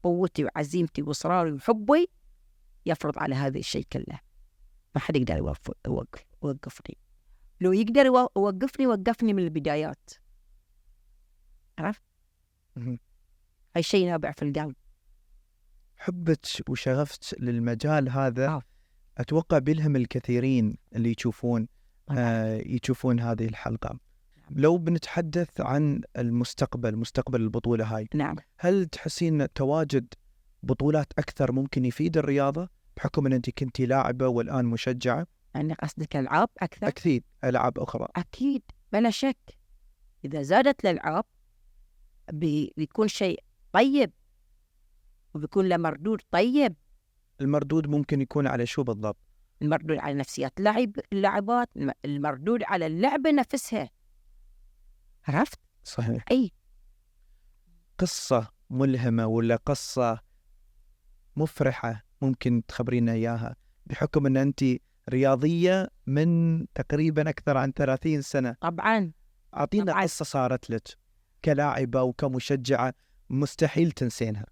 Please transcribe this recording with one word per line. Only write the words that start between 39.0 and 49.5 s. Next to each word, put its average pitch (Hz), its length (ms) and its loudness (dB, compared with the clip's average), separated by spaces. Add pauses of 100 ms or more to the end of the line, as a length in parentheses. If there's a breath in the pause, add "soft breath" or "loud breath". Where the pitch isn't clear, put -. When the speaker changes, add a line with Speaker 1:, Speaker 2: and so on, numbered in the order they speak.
Speaker 1:
شك. - 480 -4 (640)
إذا 143 180 -6
زادت 240 420 4
الألعاب 175 400 0 (1080)
بي-، 151 440 -2
بيكون 202 320 0
شيء 185 340 -2 (300)
طيب 269 400 4 (1200)
وبيكون 170 340 0
له 175 80 4
مردود 165 540 -2
طيب. 240 460 4 (640)
Speaker 2:
المردود 147 460 2
ممكن 147 340 0
يكون 139 260 0
على 123 200 0
شو - 160 -4
بالضبط؟ 107 360 -4 (440)